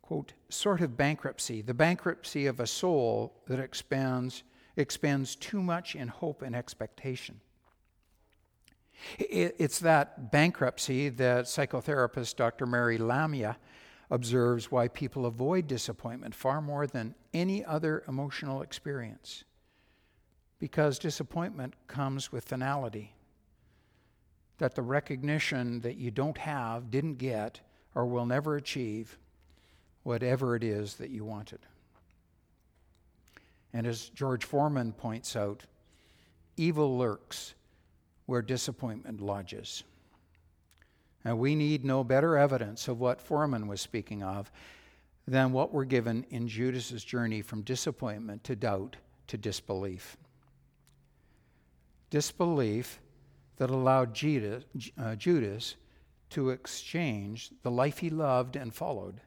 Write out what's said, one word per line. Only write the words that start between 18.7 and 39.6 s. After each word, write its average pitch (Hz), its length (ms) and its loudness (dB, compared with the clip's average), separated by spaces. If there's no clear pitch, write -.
Because 147 400 2
disappointment 165 760 -4
comes 135 460 -4
with 117 120 -6
finality. 127 680 -4
That 135 180 0
the 135 80 -2
recognition 135 1000 0
that 120 140 -4
you 120 140 -4
don't 135 280 -2
have, 120 520 -4
didn't 139 280 0
get, 117 420 -2
or 123 120 2
will 120 200 0
never 143 300 2
achieve 113 640 -4
whatever 123 540 2
it 117 80 0
is 104 320 0
that - 140 -8
you 107 140 -8
wanted. 107 360 -10
And 117 140 -2
as 117 220 -4
George 127 360 -2
Foreman 139 480 2
points 113 440 -6
out, 104 300 -2
evil 151 420 2
lurks - 560 -2
where 123 180 0
disappointment 117 800 -6
lodges. 101 640 -6